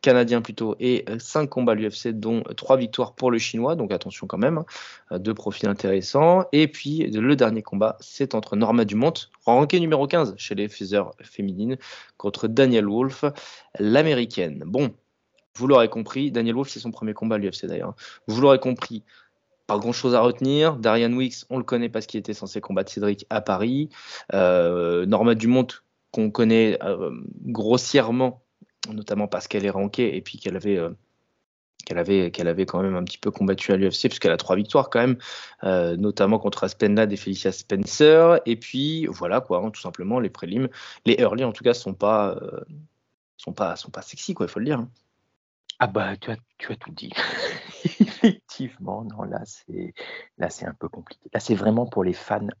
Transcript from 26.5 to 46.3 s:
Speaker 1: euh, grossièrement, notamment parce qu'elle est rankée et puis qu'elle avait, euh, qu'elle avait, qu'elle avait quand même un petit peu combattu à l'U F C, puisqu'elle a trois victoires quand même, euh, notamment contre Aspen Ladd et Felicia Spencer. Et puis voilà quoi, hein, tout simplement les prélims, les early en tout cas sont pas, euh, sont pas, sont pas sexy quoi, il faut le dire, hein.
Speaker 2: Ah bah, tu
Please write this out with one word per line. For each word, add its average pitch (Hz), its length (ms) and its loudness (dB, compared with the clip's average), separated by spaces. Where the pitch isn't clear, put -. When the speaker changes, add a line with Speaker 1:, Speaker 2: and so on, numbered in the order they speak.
Speaker 1:
euh, 90 280 -4
grossièrement, 123 1000 0
notamment 104 340 -4
parce 92 200 -6
qu'elle 101 180 -2
est 101 40 0
rankée 98 460 -2
et 92 60 -6
puis - 180 -16
qu'elle 92 160 -6
avait, 98 220 0
euh, 85 120 -2
qu'elle 85 140 -6
avait, 90 320 2
qu'elle 85 160 -4
avait 90 180 0
quand 90 160 -4
même 95 140 -2
un 90 80 -2
petit 90 140 -10
peu - 120 -4
combattu 98 440 0
à 95 40 4
l'U 95 140 4
F - 20 -8
C, - 140 -2
puisqu'elle - 240 2
a 82 60 2
trois - 180 0
victoires 107 340 2
quand 117 120 2
même, 127 160 2
euh, 87 340 2
notamment 101 420 2
contre - 240 -4
Aspen 104 320 2
Ladd 107 160 2
et 101 60 -6
Felicia 95 340 -4
Spencer. 156 920 6
Et 117 100 0
puis 147 500 -4
voilà 92 360 -2
quoi, 90 220 -2
hein, 107 60 -4
tout - 120 -16
simplement 95 380 -4
les 107 100 -2
prélims, 101 400 -6
les 113 140 4
early 113 240 2
en 120 80 -2
tout 107 120 -12
cas 120 100 4
sont 98 200 -6
pas, 101 480 0
euh, - 200 -12
sont - 140 -14
pas, 90 240 -4
sont - 160 -16
pas - 100 -14
sexy - 320 -10
quoi, 87 140 -4
il - 20 -8
faut - 100 -8
le 113 60 -4
dire, 143 140 -2
hein. 117 100 -8
Speaker 2:
Ah 127 60 2
bah, 98 320 -2
tu - 120 -10